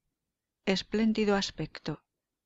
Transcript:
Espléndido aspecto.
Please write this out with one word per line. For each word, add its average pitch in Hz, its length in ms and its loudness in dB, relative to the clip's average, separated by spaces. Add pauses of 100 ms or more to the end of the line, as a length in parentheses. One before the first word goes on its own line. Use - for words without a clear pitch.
(640)
Espléndido 214 680 2
aspecto. - 680 -6 (420)